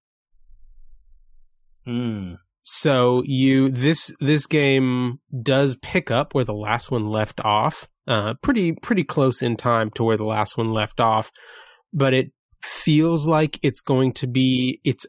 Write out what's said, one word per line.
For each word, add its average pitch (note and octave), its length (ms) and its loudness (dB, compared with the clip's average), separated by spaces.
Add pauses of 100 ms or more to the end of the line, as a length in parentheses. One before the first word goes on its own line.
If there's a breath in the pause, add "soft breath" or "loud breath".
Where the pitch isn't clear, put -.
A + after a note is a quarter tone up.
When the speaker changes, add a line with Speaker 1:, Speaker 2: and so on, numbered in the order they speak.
(1900)
Speaker 1:
Hmm. A2 500 -6 (280)
Speaker 2:
So B2+ 640 2
you, C3+ 440 2
this, C3 500 0
this C#3+ 280 2
game C3 720 2 (220)
does C3+ 400 2
pick - 280 -4
up B2 240 0
where B2+ 120 0
the G#2+ 80 -6
last G#2+ 380 -4
one A#2 120 -2
left G#2+ 400 -2
off, A2 460 0 (180)
uh, A2 340 -2
pretty, G#3 300 0
pretty F#3 320 -2
close C3+ 380 0
in A#2+ 160 -2
time A2+ 380 0
to A#2 80 -2
where A2+ 140 2
the G#2+ 60 -6
last G#2+ 340 -2
one A2+ 140 -2
left G#2+ 300 -2
off, A2 280 2 (640 loud breath)
but C3+ 220 2
it C3 180 0 (300)
feels D#3+ 680 0
like D#3 340 0
it's C3+ 200 -2
going C3 320 2
to - 140 -6
be B2+ 580 0
its - 240 -2